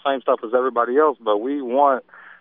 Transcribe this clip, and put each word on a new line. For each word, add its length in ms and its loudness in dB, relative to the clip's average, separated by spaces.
same 180 -2
stuff 220 0
as 120 -6
everybody 420 0
else, 240 2
but 160 0
we 240 -4
want 420 0